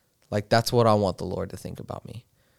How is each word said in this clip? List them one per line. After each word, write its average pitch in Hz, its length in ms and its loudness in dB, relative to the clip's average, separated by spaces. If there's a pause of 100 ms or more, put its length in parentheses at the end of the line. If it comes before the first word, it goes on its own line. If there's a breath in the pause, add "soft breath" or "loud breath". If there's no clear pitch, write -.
(320)
Like, 104 160 -2
that's 117 240 2
what 120 160 4
I 107 60 6
want 101 240 2
the 85 80 -8
Lord 90 240 -6
to - 80 -14
think - 240 -12
about - 240 -12
me. - 180 -16 (360)